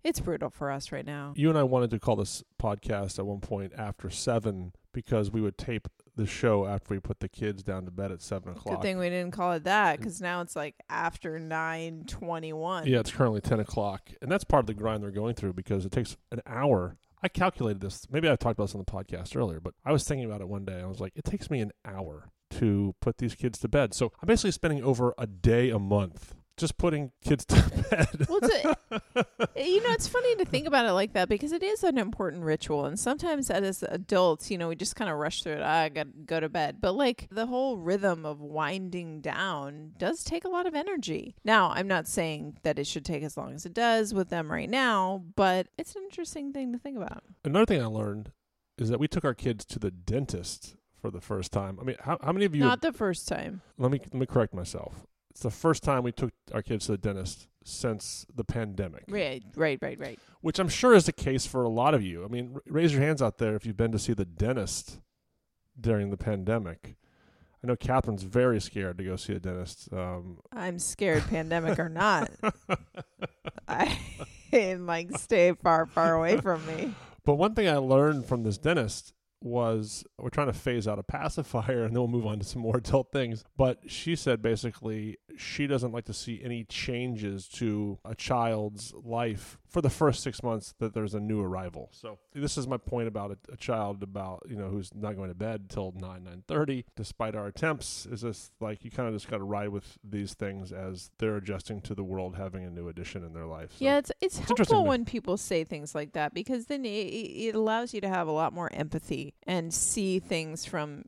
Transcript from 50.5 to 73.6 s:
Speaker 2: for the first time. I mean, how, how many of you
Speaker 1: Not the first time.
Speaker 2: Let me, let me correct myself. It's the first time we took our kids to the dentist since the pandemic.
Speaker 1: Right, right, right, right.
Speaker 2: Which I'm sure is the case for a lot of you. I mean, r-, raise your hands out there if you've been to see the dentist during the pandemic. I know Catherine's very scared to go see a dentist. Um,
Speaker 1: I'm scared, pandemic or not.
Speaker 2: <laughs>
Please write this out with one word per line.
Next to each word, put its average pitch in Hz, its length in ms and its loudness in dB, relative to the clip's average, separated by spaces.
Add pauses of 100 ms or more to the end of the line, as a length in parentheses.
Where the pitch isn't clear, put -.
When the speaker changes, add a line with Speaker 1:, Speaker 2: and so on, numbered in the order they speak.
Speaker 2:
for 110 80 -4
the 90 120 -8
first 95 300 -4
time. 95 280 -2
I - 40 -12
mean, 127 180 -4
how, 156 200 -2
how 151 120 0
many 202 120 2
of 170 80 0
you 147 80 4
Speaker 1:
Not 247 220 4
the 320 100 0
first 190 340 -2
time. 185 340 -4 (180)
Speaker 2:
Let 127 100 2
me, 143 100 2
let - 140 -12
me 127 140 0
correct 113 260 2
myself. - 540 -8 (240)
It's - 80 -20
the 120 100 -2
first 160 320 4
time 135 220 2
we 123 80 -2
took 123 220 -4 (200)
our 110 80 -2
kids 107 260 -4
to - 40 0
the 101 60 2
dentist 95 500 -4 (160)
since - 640 -6 (100)
the 117 80 -2
pandemic. 101 640 -4
Speaker 1:
Right, 151 340 -4 (140)
right, 147 260 2
right, 135 160 -6
right. 127 220 -10 (220)
Speaker 2:
Which 160 180 0
I'm 185 80 2
sure 247 260 8
is 185 120 12
the 170 80 2
case 135 320 0
for 127 180 0
a 117 60 2
lot 120 240 6
of 117 100 6
you. 87 220 -4
I - 20 -8
mean, 120 280 -6
r-, 139 120 -10
raise 156 240 6
your 139 100 6
hands 147 200 4
out 113 160 2
there 107 180 2
if 104 100 -4
you've 107 120 -4
been 113 160 4
to 104 60 2
see - 120 0
the 101 140 0
dentist 104 720 -2 (800)
during 107 300 2
the 98 80 -2
pandemic. 98 800 -2 (640)
I 120 40 -4
know 123 100 2
Catherine's 120 460 0
very 120 360 4
scared 92 380 -4
to 95 80 -6
go 92 100 -2
see - 160 -6
a 95 80 -4
dentist. 90 540 -8
Um, 90 460 -6 (120)
Speaker 1:
I'm 180 280 -6
scared, 160 480 2
pandemic 160 520 0
or 175 80 -2
not. 170 420 2 (140)
Speaker 2:
<laughs> - 1300 -6